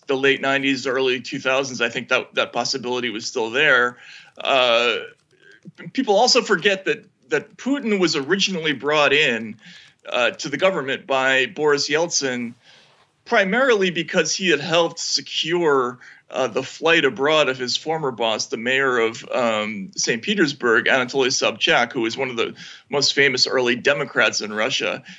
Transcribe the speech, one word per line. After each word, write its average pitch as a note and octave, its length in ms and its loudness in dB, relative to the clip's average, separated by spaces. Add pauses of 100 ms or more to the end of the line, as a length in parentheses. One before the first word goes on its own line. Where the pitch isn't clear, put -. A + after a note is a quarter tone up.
the C3+ 100 0
late C3+ 240 2
nineties, C3+ 460 0
early C3 340 0
two C3+ 180 -8
thousands, C3 420 -2
I A#2 80 0
think A#2+ 200 -8
that, - 240 0
that A#2 180 -2
possibility B2 600 -4
was A2+ 160 -8
still A2+ 240 -4
there. B2 460 2 (400)
Uh, A#2+ 580 2 (1000)
people G#3+ 220 2
also A#3+ 260 4
forget G3 440 0
that, D3 200 -4 (240)
that - 280 -2
Putin A#3+ 420 -2
was E3 160 2
originally D#3+ 580 -2
brought C#3 400 2
in, A#2 420 0 (540)
uh, A#2 220 0
to - 180 -8
the C#3+ 80 -4
government D3 480 -2
by C3 400 2
Boris C#3+ 440 0
Yeltsin C3+ 640 -2 (720)
primarily G#3 680 2
because E3 440 -2
he F#3+ 140 -2
had D3 100 4
helped E3 380 0
secure, C#3+ 1000 0 (320)
uh, B2+ 160 0
the A#2 160 -4
flight D#3+ 420 2
abroad C#3 440 2
of C3 80 -2
his B2 200 -4
former D#3 340 -4
boss, A2 360 -2
the B2 100 -6
mayor B2+ 420 0
of, A2+ 320 0
um, G#2+ 640 -2
Saint A#2+ 280 -2
Petersburg, C#3+ 600 2
Anatoly B2+ 440 2
Sobchak, A#2+ 640 0
who B2+ 100 -4
was A2+ 160 -4
one C3 120 -4
of A#2+ 80 -10
the - 180 -2 (340)
most C#3 240 0
famous C3+ 340 2
early B2 280 2
Democrats B2+ 680 0
in G#2+ 120 -6
Russia. A2 500 -2 (160)